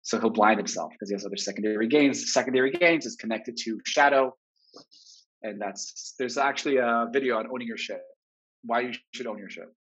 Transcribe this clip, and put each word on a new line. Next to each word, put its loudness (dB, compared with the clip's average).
So -2
he'll 2
blind 4
himself -6
'cause -10
he -2
has -8
other -8
secondary -2
gains. 4
Secondary 2
gains 2
is -8
connected -6
to -6
shadow. 4
And -10
that's, -10
there's -2
actually 2
a 2
video 2
on -2
owning -8
your -8
shit, -8
why 0
you -4
should -8
own -8
your -16
shit. -14